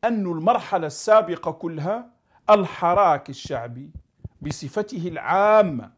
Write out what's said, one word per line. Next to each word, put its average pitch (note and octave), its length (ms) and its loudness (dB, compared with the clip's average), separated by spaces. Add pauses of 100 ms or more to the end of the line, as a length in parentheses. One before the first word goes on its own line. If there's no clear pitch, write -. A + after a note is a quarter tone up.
أن A3 220 0
المرحلة F3 600 0
السابقة F3+ 640 2
كلها E3+ 600 -8 (400)
الحراك F3 800 2
الشعبي B2+ 600 -10 (520)
بصفته F3 680 -6
العامة F3 880 2